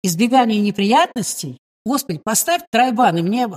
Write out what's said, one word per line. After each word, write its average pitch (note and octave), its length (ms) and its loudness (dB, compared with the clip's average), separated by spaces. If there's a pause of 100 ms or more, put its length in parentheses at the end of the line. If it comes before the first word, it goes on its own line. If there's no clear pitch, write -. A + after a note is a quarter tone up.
Избегание A3 580 2
неприятностей. G#3 960 -2 (260)
Господи, A3 400 -4
поставь D#4 460 -2
тройбан, A3+ 480 2
и E3+ 40 0
мне A3+ 340 -2